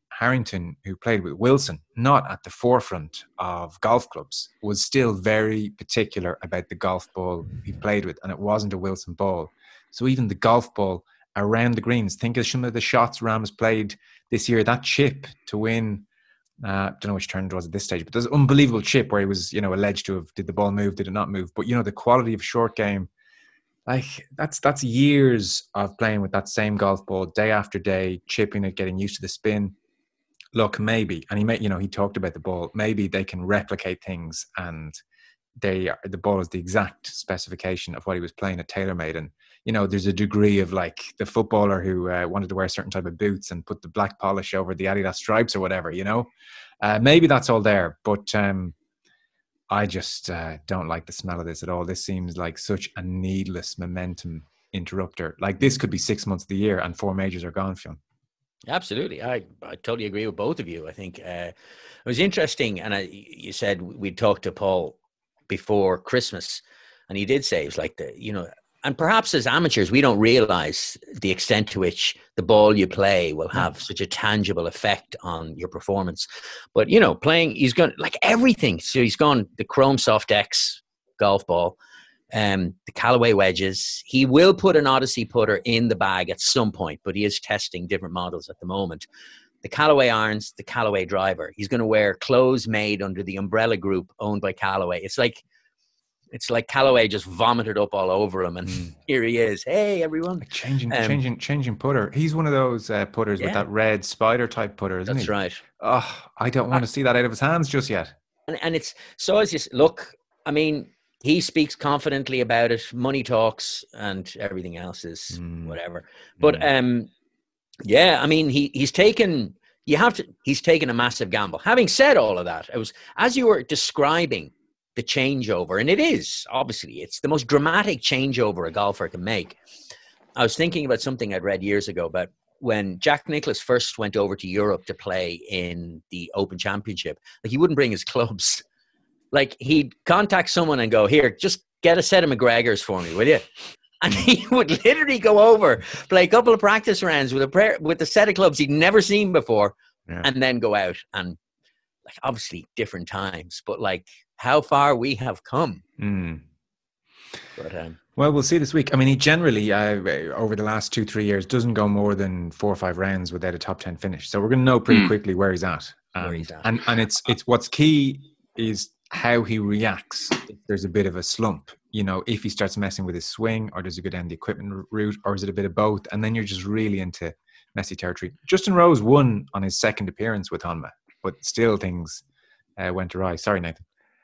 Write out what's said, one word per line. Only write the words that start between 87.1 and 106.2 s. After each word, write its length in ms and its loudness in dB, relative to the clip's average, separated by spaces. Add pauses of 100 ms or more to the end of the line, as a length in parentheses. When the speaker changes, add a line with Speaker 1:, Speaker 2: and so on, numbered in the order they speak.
Speaker 2:
he 100 0
is 140 -2
testing 480 -6
different 260 -6
models 360 -8
at 100 -20
the 80 -12
moment. 400 -6 (560)
The 60 -12
Callaway 400 4
irons, 480 0
the 60 -18
Callaway 420 -2
driver. 500 -2
He's 120 -8
gonna 200 0
wear 260 4
clothes 540 2
made 340 -2
under 220 -6
the 140 -8
umbrella 400 0
group 420 -4
owned 220 -4
by 120 -4
Callaway. 480 -4
It's 160 -8
like, 260 0 (880)
it's 180 -10
like 180 -2
Callaway 400 4
just 180 -4
vomited 520 0
up 160 0
all 180 0
over 320 0
him, 140 -4
and 100 -8
Speaker 1:
Mm. 320 -8
Speaker 2:
<laughs> 80 -14
here 160 0
he 140 0
is. 260 0
Hey, 400 0
everyone. 360 -4
Speaker 1:
Like 100 -14
changing, 440 -4
Speaker 2:
Um, 140 0
Speaker 1:
changing, 300 0
changing 400 -4
putter. 360 0
He's 220 0
one 100 0
of 60 0
those, 380 0
uh, 160 0
putters 340 -2
with 100 -2
Speaker 2:
Yeah. 40 -4
Speaker 1:
that 160 -2
red 340 2
spider 440 0
type 280 -6
putter, 240 -4
isn't 160 -4
Speaker 2:
That's 120 -2
Speaker 1:
he? 40 -2
Speaker 2:
right. 220 -2 (280)
Speaker 1:
Oh, 440 0 (120)